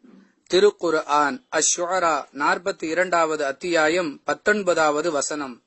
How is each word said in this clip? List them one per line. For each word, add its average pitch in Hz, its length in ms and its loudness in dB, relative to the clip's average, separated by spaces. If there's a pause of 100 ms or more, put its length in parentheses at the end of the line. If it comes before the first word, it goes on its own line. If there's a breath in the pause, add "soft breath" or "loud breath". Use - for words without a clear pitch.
(540 soft breath)
திருக்குர்ஆன், 156 960 2
அஷ்-ஷுஅரா, 170 800 0
நாற்பத்தி 175 520 -4
இரண்டாவது 160 640 0
அத்தியாயம், 160 760 0
பத்தொன்பதாவது 160 880 0
வசனம். 143 560 -6